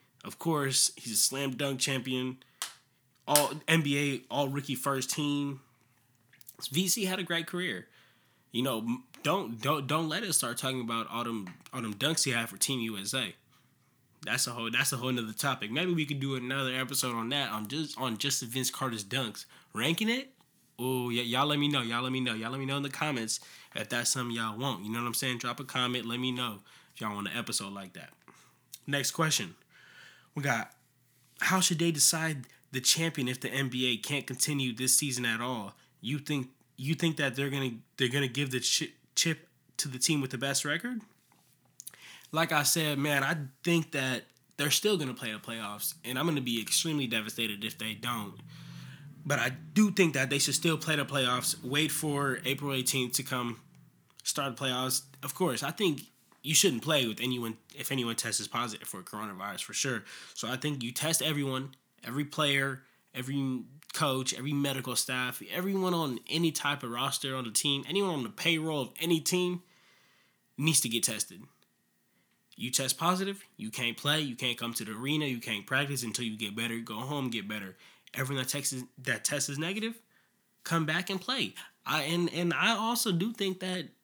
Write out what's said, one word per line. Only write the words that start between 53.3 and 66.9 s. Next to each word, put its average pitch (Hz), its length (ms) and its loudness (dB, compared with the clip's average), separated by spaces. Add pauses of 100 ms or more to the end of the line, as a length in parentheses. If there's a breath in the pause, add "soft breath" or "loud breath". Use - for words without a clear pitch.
start 139 320 -2
the 139 80 -8
playoffs. 127 400 0 (200)
Of 139 100 -6
course, 139 300 2
I 147 80 -2
think 165 300 2 (400)
you 147 140 2
shouldn't 131 280 6
play 143 240 4
with 107 120 -4
anyone 120 380 -2 (200)
if - 140 -4
anyone 117 240 0
tests 107 320 -2
positive 120 400 -4
for 95 140 -10
coronavirus, 101 640 -8
for 98 100 -12
sure. 123 300 0 (300 loud breath)
So - 140 -6
I 127 80 -2
think 135 280 -2
you 120 80 -4
test 160 300 0
everyone, 139 540 -2 (280)
every 139 220 -4
player, 139 580 0 (300 soft breath)
every 131 500 -2 (300)
coach, 131 400 0
every 143 200 -4
medical 135 420 -2
staff, 127 460 0 (100)
everyone 185 420 2
on 147 260 2 (100)
any 160 220 4
type 143 320 0
of 120 80 -4